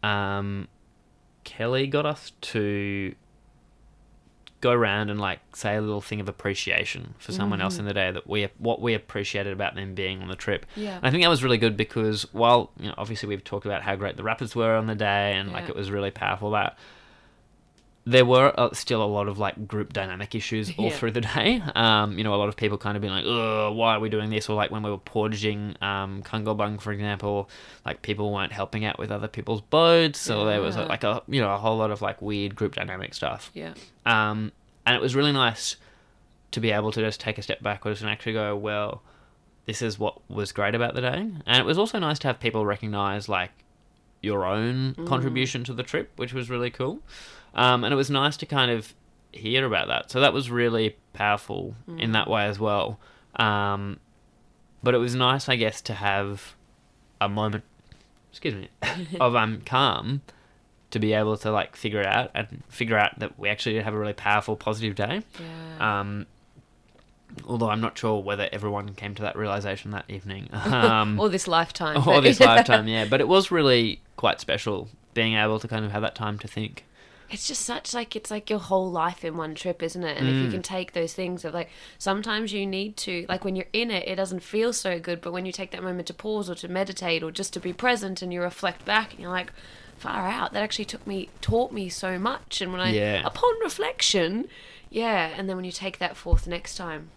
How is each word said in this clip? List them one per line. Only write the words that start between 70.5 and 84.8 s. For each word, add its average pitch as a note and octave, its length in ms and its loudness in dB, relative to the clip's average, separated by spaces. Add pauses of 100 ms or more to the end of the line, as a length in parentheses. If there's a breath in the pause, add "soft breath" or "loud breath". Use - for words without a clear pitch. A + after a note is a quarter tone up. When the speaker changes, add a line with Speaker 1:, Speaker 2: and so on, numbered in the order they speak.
Speaker 1:
Um, G#2+ 640 4
Speaker 2:
Or G#3+ 100 2
this - 180 -2
lifetime, E3 500 0
Speaker 1:
or C#3+ 180 8
Speaker 2:
but C#3+ 60 10
Speaker 1:
this A3 180 8
Speaker 2:
<laughs> B3 140 12
Speaker 1:
lifetime, A2 340 8
yeah. A2 180 2
But B2 140 2
it B2 80 2
was F#3 240 6
really B2+ 500 4 (140)
quite - 240 2
special - 500 -2 (240)
being A2+ 220 2
able G#2+ 240 4
to A#2 80 -10
kind A2 180 -4
of G2+ 60 -4
have G#2+ 100 -2
that A2 140 -2
time G#2 240 -4
to - 80 -14
think. - 380 -8 (440 loud breath)
Speaker 2:
It's - 180 -8
just C4+ 160 -4
such, - 300 -6
like, A#3 220 -6
it's G#3+ 140 -8
like G#3+ 220 -8
your G#3+ 80 0
whole F#3+ 320 2
life F3 340 -2
in D#3+ 100 -4
one D#3+ 200 -6
trip, F3 260 -4
isn't F3 220 -4
it? D3+ 140 -2
And C3 100 0
if C3 80 4
you C3 120 2
Speaker 1:
Mm. - 40 -2
Speaker 2:
can G#2 100 -4
take F#3 320 -6
those E3+ 200 -2
things F3+ 300 -6
of, D#3+ 120 -8
like, E3+ 140 -6 (280 loud breath)
sometimes G#3 560 -2
you G3 140 -2
need G3 300 -4
to, F3+ 300 -4
like, F#3 160 -2
when F#3+ 120 -2
you're F#3 180 -4
in A#3 160 2
it, G3+ 180 -2
it F#3 80 -4
doesn't F#3 280 -2
feel A3 280 0
so F#3 280 -2